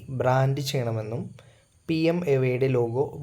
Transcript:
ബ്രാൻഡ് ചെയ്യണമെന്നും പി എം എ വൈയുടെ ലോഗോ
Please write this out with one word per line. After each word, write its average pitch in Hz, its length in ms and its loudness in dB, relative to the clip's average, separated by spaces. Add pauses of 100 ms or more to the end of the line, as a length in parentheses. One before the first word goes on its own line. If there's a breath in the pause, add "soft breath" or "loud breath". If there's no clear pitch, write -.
ബ്രാൻഡ് 131 600 2
ചെയ്യണമെന്നും 113 520 -4 (680 soft breath)
പി 165 80 0 (120)
എം 170 80 2 (160)
എ - 80 6
വൈയുടെ 127 260 2
ലോഗോ 120 360 2 (200)